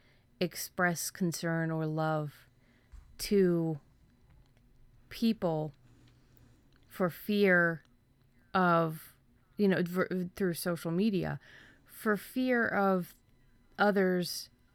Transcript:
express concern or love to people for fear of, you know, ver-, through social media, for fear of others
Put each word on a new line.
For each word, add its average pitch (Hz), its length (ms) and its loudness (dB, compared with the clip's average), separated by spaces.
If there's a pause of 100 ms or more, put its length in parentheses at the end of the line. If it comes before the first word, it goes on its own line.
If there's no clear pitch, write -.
(400)
express 175 720 -2
concern 165 600 -2
or 160 160 -2
love 156 600 -4 (680)
to 170 640 2 (1300)
people 165 640 -2 (1160)
for 180 220 -2
fear 180 720 2 (720)
of, 170 600 2 (440)
you 208 100 4
know, 185 160 2
ver-, 180 520 -4
through 185 180 -2
social 170 380 -6
media, 165 480 -2 (460)
for - 320 -4
fear 247 500 -2
of 190 480 0 (640)
others 185 680 2 (260)